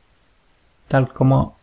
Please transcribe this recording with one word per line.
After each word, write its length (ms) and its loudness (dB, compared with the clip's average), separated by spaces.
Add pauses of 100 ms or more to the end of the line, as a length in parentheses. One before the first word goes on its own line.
(880)
tal 280 -2
como 480 0